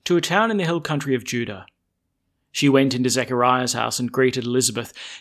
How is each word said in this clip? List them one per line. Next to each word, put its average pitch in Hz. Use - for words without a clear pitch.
to 175
a 170
town 208
in 208
the 185
hill 165
country 143
of 120
Judah. 107
She 143
went 135
into 127
Zechariah's 123
house 117
and 123
greeted 127
Elizabeth. 120